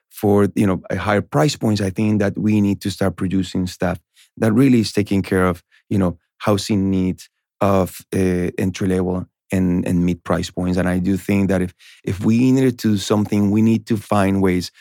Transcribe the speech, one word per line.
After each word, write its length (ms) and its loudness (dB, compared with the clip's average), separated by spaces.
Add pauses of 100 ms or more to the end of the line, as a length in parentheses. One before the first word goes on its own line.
(100)
for, 440 2
you 120 2
know, 240 0
a 60 -4
higher 260 0
price 340 0
points, 240 -2
I 100 -2
think 300 0
that 180 -2
we 220 2
need 220 0
to 80 -6
start 260 -2
producing 500 -2
stuff 320 -6 (380)
that 160 0
really 280 4
is 120 -2
taking 300 0
care 240 0
of, 160 -2 (260)
you 100 -2
know, 200 -2 (200)
housing 520 -2
needs 380 -2 (340)
of, 380 0 (140)
uh, 440 0
entry 300 -4
level 380 -2 (240)
and, 360 0
and 180 0
mid 200 -2
price 260 -4
points. 280 -2
And 100 0
I 100 0
do 180 0
think 320 0
that 140 0
if, 120 -6 (300)
if 200 -6
we 280 4
needed 280 2
to 120 0
do 60 2
something, 520 0
we 120 2
need 240 2
to 100 0
find 460 0
ways 280 0 (100)